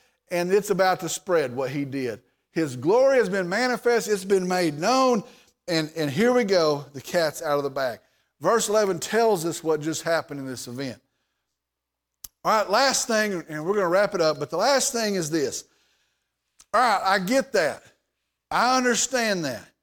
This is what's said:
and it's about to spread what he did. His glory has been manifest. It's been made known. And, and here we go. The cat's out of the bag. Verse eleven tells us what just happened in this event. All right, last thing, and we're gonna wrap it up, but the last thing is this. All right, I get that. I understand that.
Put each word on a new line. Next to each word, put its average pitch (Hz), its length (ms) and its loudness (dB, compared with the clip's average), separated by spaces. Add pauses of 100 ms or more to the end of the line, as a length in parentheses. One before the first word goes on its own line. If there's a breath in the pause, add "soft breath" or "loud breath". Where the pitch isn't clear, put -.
(300 soft breath)
and 175 220 -2
it's 202 180 2
about 185 300 2
to 170 80 -6
spread 147 480 -2
what 131 140 -2
he 143 140 -4
did. 127 360 -6 (320)
His 151 240 -2
glory 247 420 4
has 208 100 2
been 185 200 -2
manifest. 233 580 0
It's 202 180 -2
been 190 220 2
made 180 320 0
known. 247 460 2 (420 loud breath)
And, 160 300 0
and 151 120 0
here 208 240 2
we 247 120 4
go. 156 480 2
The 135 80 -14
cat's 160 420 -2
out 147 160 0
of 143 60 -2
the 139 60 -4
bag. 131 280 -4 (420)
Verse 214 280 2
eleven 202 320 2
tells 214 440 2
us 165 180 -6
what 156 180 0
just 151 220 -6
happened 156 360 -4
in 135 80 -10
this 127 220 -10
event. 123 320 -10 (1400)
All 208 140 2
right, 185 120 -2
last 247 360 2
thing, 208 420 -2
and 151 180 -8
we're 196 80 0
gonna 196 140 0
wrap 196 260 2
it 185 60 0
up, 156 180 0
but 147 120 -8
the 165 60 -6
last 254 360 0
thing 214 240 -2
is 160 140 -4
this. 151 340 -4 (1080)
All 214 80 4
right, 214 240 2
I 190 140 2
get 247 340 0
that. 156 300 0 (680)
I 233 260 2
understand 226 680 0
that. 117 220 -8 (160)